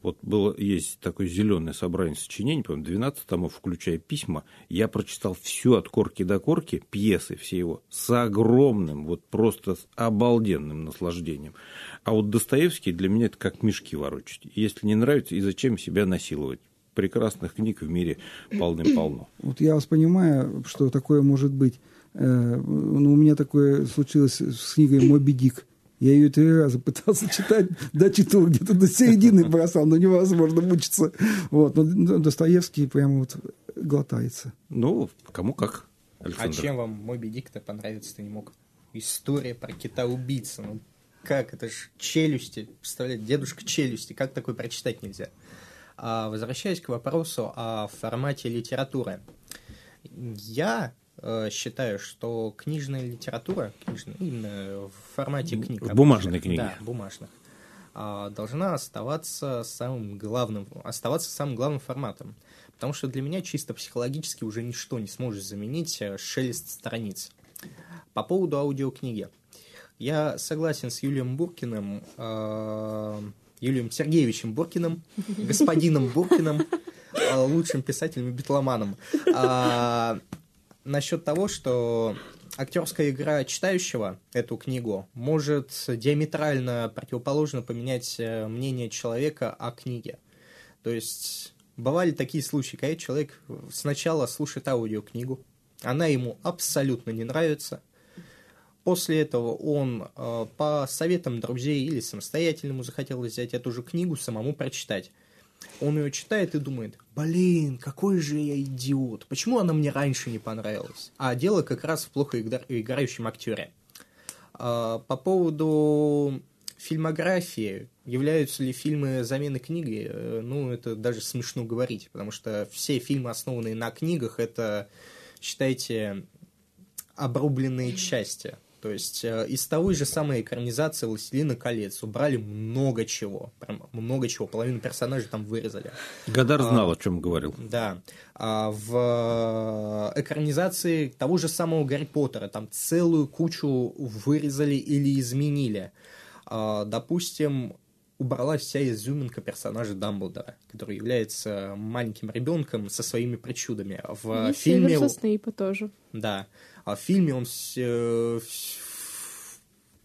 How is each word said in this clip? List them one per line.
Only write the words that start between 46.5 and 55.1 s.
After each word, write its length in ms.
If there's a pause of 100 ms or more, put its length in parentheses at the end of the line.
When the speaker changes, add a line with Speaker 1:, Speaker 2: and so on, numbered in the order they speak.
Speaker 3:
к 80
вопросу 680
о 320
формате 600
литературы. 680 (840)
Я 880 (240)
э, 340
считаю, 480
что 580
книжная 480
литература, 680 (120)
книжная, 340
именно 720
в 260